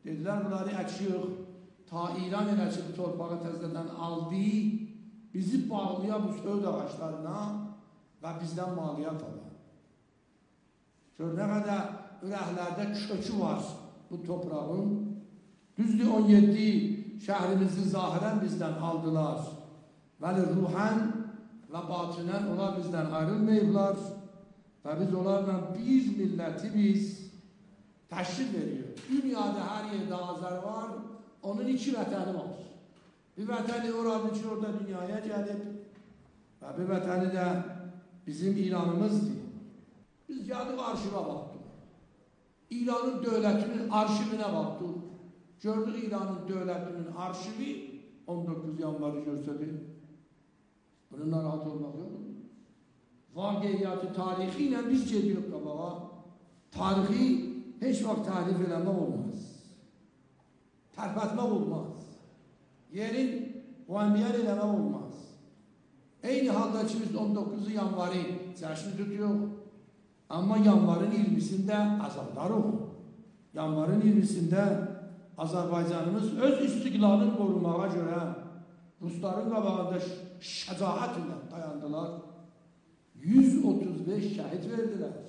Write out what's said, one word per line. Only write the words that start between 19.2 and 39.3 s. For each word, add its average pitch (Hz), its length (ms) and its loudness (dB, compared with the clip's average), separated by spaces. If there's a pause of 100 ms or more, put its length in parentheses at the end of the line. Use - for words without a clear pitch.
Vəli 180 340 4
ruhən 196 480 2 (680)
və 165 220 -8
batinən 175 640 -2
onlar 190 240 0
bizdən 165 400 -2
ayrılmayıblar 202 800 4 (840)
və 151 160 -4
biz 190 140 2
onlarla 190 440 2 (160)
bir 262 320 4 (100)
milləti 170 560 -2
biz 202 380 4 (1000)
təşkil 180 440 -2
veriyor. - 400 -4 (160)
Dünyada 220 560 0
hər 214 260 -4
yerdə 180 300 -4 (100)
Azər 180 320 -4
var, 214 300 -6 (480)
onun 226 260 -2
iki 262 260 0
vətəni 190 400 -2
var. 180 220 -6 (800)
Bir 214 100 -6
vətəni 233 460 -2
oradır 226 420 0
ki, - 140 -4
orada 208 300 -4
dünyaya 196 480 -6
gəlib 208 340 -4 (1040)
və 135 160 -12
bir 185 120 -2
vətəni 185 460 0
də 180 100 0 (800)
bizim 180 300 0
İranımızdır. 180 800 2 (920)